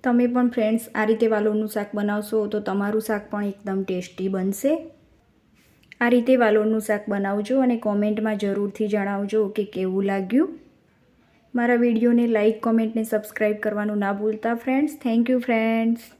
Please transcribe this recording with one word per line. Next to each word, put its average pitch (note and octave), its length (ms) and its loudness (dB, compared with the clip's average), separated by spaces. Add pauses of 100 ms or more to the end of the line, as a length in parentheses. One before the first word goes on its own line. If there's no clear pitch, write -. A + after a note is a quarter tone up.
તમે B3 240 4
પણ B3 220 2
ફ્રેન્ડ્સ A3+ 460 -2
આ G#3+ 100 0
રીતે A3 220 2
વાલોળનું G#3+ 400 0
શાક G#3 280 -6
બનાવશો G#3 520 -2
તો G#3 120 -4
તમારું G3+ 420 -2
શાક G#3+ 280 -4
પણ G#3 160 -4
એકદમ G3 380 -4
ટેસ્ટી F#3 440 -6
બનશે. G3 460 0 (1300)
આ A#3+ 80 2
રીતે B3 260 4
વાલોળનું A3 460 2
શાક G#3 280 -2
બનાવજો G3+ 520 0
અને B3 160 2
કોમેન્ટમાં G#3+ 600 -2
જરૂરથી G3+ 500 -2
જણાવજો G3+ 600 0
કે G3+ 160 -4
કેવું F#3+ 400 -2
લાગ્યું. G3 560 0 (960)
મારા A#3+ 200 2
વીડિયોને A#3+ 520 4
લાઈક, A3 320 2
કોમેન્ટ A3+ 360 0
ને A3 80 0
સબસ્ક્રાઇબ G#3+ 540 -2
કરવાનું G#3 400 -2
ના G3+ 160 0
ભૂલતા G#3+ 420 -2
ફ્રેન્ડ્સ. C4+ 380 0 (120)
Thank A#3 260 2
you B3+ 80 4
ફ્રેન્ડ્સ. A3+ 640 0 (180)